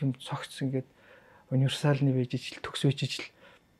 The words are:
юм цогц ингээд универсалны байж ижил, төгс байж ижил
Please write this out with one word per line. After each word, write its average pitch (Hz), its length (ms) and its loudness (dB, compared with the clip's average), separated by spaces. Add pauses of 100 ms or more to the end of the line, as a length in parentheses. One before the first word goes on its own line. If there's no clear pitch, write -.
юм 135 160 0
цогц - 480 -10
ингээд 131 240 -4 (640)
универсалны 135 640 4
байж 127 160 0
ижил, - 320 -8
төгс - 240 0
байж 139 160 0
ижил - 240 -6 (520)